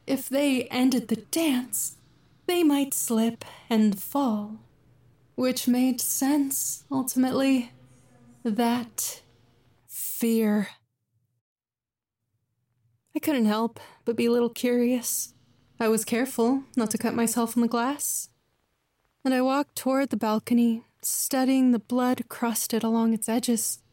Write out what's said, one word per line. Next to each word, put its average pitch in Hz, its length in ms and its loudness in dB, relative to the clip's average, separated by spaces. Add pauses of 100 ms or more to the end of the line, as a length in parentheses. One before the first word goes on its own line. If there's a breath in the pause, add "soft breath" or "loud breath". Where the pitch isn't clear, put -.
if 269 220 -4
they 269 360 0
ended 254 440 0
the 220 80 0 (160)
dance, 285 640 -2 (500)
they 349 160 2
might 285 320 4
slip 233 520 0 (240 loud breath)
and 214 280 4
fall. 214 600 -2 (800)
Which 254 300 -2
made 247 360 2
sense, - 920 -2
ultimately. 262 800 0 (720)
That 233 760 -2 (680)
fear. 220 840 0 (2500)
I 311 40 -6
couldn't 262 260 0
help 220 340 0 (240 loud breath)
but 233 140 -2
be 233 80 0
a 233 60 2
little 240 180 2
curious. 240 840 -2 (460)
I 226 80 0
was 220 160 2
careful 254 600 0 (120)
not 220 160 0
to 220 60 -2
cut - 160 -2
myself 226 420 0
in 240 60 4
the 233 80 2
glass. 247 600 -4 (960)
And 262 80 2
I 254 80 2
walked 269 340 0
toward 269 340 0
the 220 80 -2
balcony, 226 680 0 (180)
studying 262 680 2
the 240 80 4
blood 247 500 0
crusted 226 540 -2
along 226 300 2
its 220 140 -4
edges. 233 520 -2 (140)